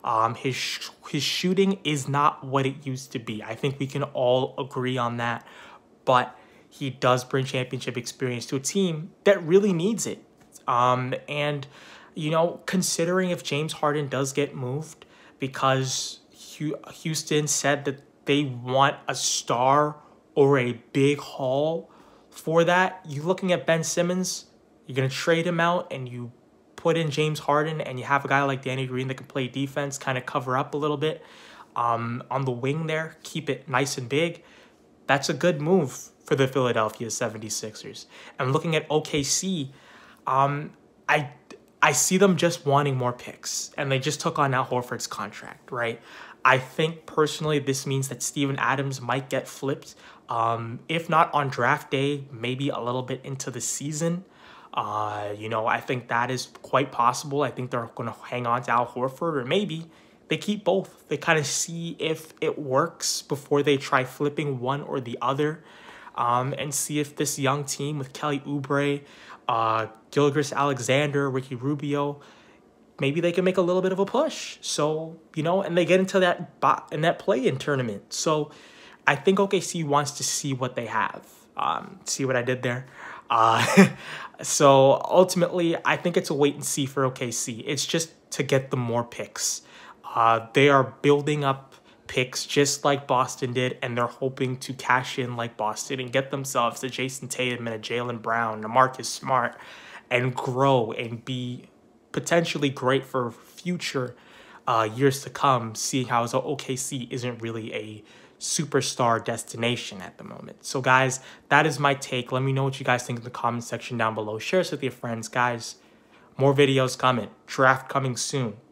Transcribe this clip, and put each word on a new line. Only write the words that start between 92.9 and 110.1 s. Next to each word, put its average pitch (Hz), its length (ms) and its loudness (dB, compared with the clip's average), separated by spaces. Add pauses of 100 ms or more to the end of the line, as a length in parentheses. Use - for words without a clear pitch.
Boston 127 460 0
did, 127 300 0
and 120 160 -4
they're 120 80 2
hoping 127 520 -4
to - 140 -10
cash 131 460 0
in 123 180 -4
like 117 200 -6
Boston 107 420 -4
and 123 140 -8
get 135 180 0
themselves 131 540 -2
a 131 40 -6
Jason 127 400 -8
Tatum 123 380 -4
and 113 80 -4
a 107 40 -8
Jaylen 117 440 -6
Brown, 113 420 -2
a 107 40 -6
Marcus 127 400 2
Smart, 127 480 0 (520)
and 127 260 2
grow 127 580 2
and 117 320 -8
be 123 400 -8 (480)
potentially 165 580 0
great 131 340 0
for 120 280 -4
future, - 800 -6 (540)
uh, 113 260 2
years 135 300 2
to 123 60 -12
come, 117 440 2
seeing 127 320 -2
how 120 260 2
O 131 220 -2
K 131 220 -6
C 127 340 -6
isn't 120 320 -6
really 113 320 -8
a 107 300 -10 (340)
superstar 131 840 0
destination 117 800 -4
at - 180 -16